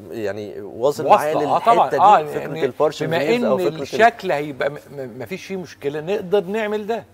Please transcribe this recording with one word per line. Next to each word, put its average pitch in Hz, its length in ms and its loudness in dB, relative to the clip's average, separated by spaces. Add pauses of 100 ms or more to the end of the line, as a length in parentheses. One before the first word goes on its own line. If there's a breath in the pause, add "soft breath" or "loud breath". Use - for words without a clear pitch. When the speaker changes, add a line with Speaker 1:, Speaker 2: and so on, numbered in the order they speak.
(120)
Speaker 1:
يعني 104 500 -6
واصل 131 440 -2
Speaker 2:
واصلة. 147 40 0
Speaker 1:
معايا 151 260 4
Speaker 2:
آه، - 60 0
Speaker 1:
للحته 196 320 2
Speaker 2:
طبعا. 156 160 4
Speaker 1:
دي، 147 80 0
Speaker 2:
آه، 180 260 8
Speaker 1:
فكره 147 160 -6
Speaker 2:
يعني 151 260 -4
Speaker 1:
البارشال 151 420 0
Speaker 2:
بما 165 120 0
Speaker 1:
فينيرز 233 240 0
او 214 160 2
Speaker 2:
ان 180 60 0
Speaker 1:
فكره 160 100 0
ال- 160 60 -8
Speaker 2:
الشكل 196 500 2
هيبقى 143 380 -2
م-، 147 40 -12
م-، 131 460 -12
مفيش 143 260 -10
فيه 190 120 -8
مشكله، 151 440 -6
نقدر 190 420 0
نعمل 208 440 -4
ده. 226 260 -4